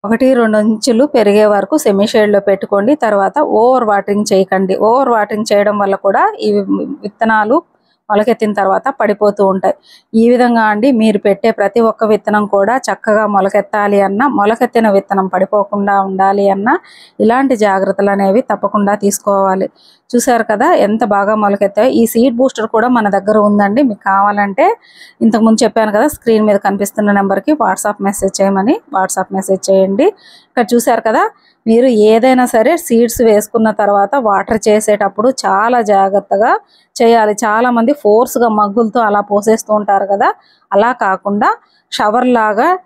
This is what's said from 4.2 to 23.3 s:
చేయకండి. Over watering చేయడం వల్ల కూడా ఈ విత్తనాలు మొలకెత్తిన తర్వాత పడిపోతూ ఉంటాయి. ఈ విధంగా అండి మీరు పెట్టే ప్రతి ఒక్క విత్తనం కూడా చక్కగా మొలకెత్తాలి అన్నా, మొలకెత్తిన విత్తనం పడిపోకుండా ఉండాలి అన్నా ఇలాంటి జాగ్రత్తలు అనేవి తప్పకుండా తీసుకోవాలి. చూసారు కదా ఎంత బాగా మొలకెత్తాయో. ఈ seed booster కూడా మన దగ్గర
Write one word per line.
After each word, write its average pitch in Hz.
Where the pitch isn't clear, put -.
చేయకండి. 190
Over 254
watering 208
చేయడం 208
వల్ల 196
కూడా 233
ఈ -
విత్తనాలు 220
మొలకెత్తిన 214
తర్వాత 190
పడిపోతూ 208
ఉంటాయి. 190
ఈ 226
విధంగా 240
అండి 214
మీరు 214
పెట్టే 202
ప్రతి 202
ఒక్క 220
విత్తనం 208
కూడా 196
చక్కగా 208
మొలకెత్తాలి 202
అన్నా, 202
మొలకెత్తిన 226
విత్తనం 196
పడిపోకుండా 202
ఉండాలి 196
అన్నా 214
ఇలాంటి 247
జాగ్రత్తలు 196
అనేవి 196
తప్పకుండా 202
తీసుకోవాలి. 196
చూసారు 240
కదా 214
ఎంత 214
బాగా 202
మొలకెత్తాయో. 202
ఈ -
seed 240
booster 233
కూడా 226
మన 214
దగ్గర 202